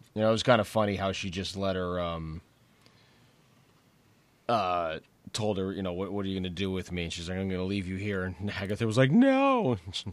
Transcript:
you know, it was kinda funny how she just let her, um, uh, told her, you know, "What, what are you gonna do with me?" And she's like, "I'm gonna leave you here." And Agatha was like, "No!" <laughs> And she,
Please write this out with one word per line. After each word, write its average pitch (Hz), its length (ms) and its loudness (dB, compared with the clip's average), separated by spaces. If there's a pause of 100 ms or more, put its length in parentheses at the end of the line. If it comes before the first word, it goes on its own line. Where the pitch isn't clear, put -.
(160)
you 107 60 0
know, 110 80 6
it - 20 6
was 110 120 2
kinda 117 200 6
funny 104 320 0
how 98 160 -2
she 95 180 -6
just 92 280 -6
let 98 180 0
her, 90 240 -2
um, 82 420 -6 (2000)
uh, 87 500 2 (320)
told 107 260 0
her, 95 140 -2
you 92 100 -4
know, 92 120 -2
"What, 92 180 -4
what 101 140 -4
are - 40 -4
you 95 100 -2
gonna 92 100 -4
do 95 200 -2
with 92 220 -4
me?" 87 140 -2
And 82 80 -6
she's 85 160 -8
like, 92 100 -4
"I'm 98 100 -2
gonna 92 140 -2
leave 95 240 -2
you 95 80 -4
here." 98 300 -4
And 95 260 -6
Agatha 101 340 -4
was 107 120 0
like, 131 140 6
"No!" 254 720 6
<laughs> - 40 -20
And 92 100 -8
she, - 180 -8